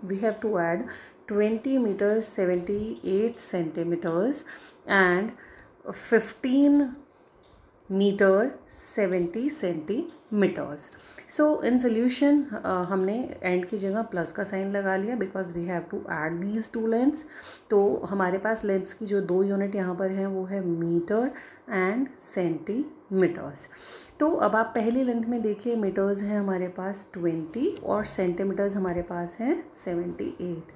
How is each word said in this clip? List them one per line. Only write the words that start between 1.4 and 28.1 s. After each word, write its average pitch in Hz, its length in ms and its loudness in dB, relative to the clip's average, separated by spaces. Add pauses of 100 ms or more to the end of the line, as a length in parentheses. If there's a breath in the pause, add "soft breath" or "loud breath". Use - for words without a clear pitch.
meters, 208 500 2
seventy-eight 202 1120 0
centimeters 170 1080 -2 (400 loud breath)
and 190 460 4 (640 loud breath)
fifteen 269 1040 4 (920)
meter, 196 800 4
seventy 185 840 -2
centimeters. 175 1400 -2 (400 loud breath)
So, 302 320 2
in 240 160 2
solution, 247 720 4
अ, - 140 -6
हमने 190 800 0
and 180 240 2
की 214 80 -2
जगह 196 240 0
प्लस 180 300 -4
का 208 120 -4
साइन 196 280 -4
लगा 196 240 0
लिया 214 220 -2
because 190 300 -4
we 170 220 -4
have 170 140 -2 (100)
to - 120 -6
add 165 380 -2
these 220 300 -4
two 220 140 -2
lengths। 254 380 2 (440 loud breath)
तो 202 360 4
हमारे 190 320 0
पास 220 280 -2
लेंथ्स 190 280 0
की 220 120 -10
जो 202 160 2
दो 180 220 2
यूनिट 196 320 0
यहाँ 185 200 0
पर 190 160 -2
हैं, 190 160 -2
वो 190 180 -2
है 190 200 -4
मीटर 170 680 0 (420 loud breath)
and 202 340 0 (300)
centimeters। 175 1300 -2 (520 loud breath)
तो 302 120 4
अब 214 240 4
आप 220 200 2
पहली 233 280 2
लेंथ 240 200 0
में 233 180 -2
देखिए, 214 340 -2
मीटर्स 196 460 0
हैं 208 180 0
हमारे 190 280 0
पास 190 460 -8
ट्वेंटी 170 680 -2
और 208 200 0
सेंटीमीटर्स 196 720 0